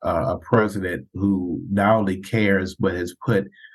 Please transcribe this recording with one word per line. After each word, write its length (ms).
uh, 260
a 100
president 760
who 460
not 260
only 240
cares, 560
but 180
has 200
put, 240